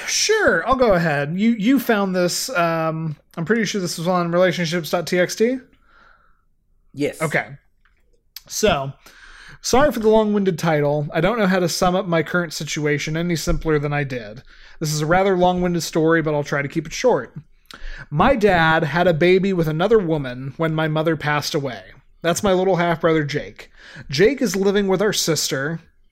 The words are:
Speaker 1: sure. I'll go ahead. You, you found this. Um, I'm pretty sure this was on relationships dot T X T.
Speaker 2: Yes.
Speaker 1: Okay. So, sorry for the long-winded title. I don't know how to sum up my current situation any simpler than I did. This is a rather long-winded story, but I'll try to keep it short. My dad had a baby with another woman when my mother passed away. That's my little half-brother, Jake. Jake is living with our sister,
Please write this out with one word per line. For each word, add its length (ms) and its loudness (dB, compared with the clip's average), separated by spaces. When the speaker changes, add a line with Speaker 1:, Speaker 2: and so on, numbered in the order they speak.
Speaker 1:
sure. 600 0
I'll 100 2
go 180 4
ahead. 440 -2
You, 120 2
you 280 2
found 360 0
this. 360 -2
Um, 680 -2
I'm 80 -4
pretty 200 2
sure 160 -4
this 160 -6
was 120 -4
on 240 0
relationships 580 0
dot 160 -2
T 120 -2
X 180 0
T. 220 0
Speaker 2:
Yes. 300 -4
Speaker 1:
Okay. 280 -2
So, 440 -2
sorry 320 2
for 80 -4
the 80 2
long-winded 500 2
title. 540 0
I 80 -2
don't 180 2
know 80 2
how 140 2
to 80 0
sum 260 0
up 120 -2
my 180 0
current 280 -4
situation 640 -4
any 200 -2
simpler 420 0
than 140 -4
I 100 -2
did. 400 -10
This 120 -4
is 80 -4
a 60 -2
rather 300 4
long-winded 480 2
story, 360 2
but 140 -2
I'll 80 -2
try 180 -4
to 80 -4
keep 180 -6
it 60 -14
short. 420 0
My 240 4
dad 480 4
had 240 0
a 80 4
baby 380 4
with 160 0
another 300 2
woman 580 -4
when 180 -2
my 140 0
mother 280 0
passed 380 -2
away. 300 -6
That's 200 -2
my 100 2
little 240 2
half-brother, 480 2
Jake. 460 -10
Jake 320 2
is 140 0
living 320 2
with 120 2
our 120 0
sister, 680 -2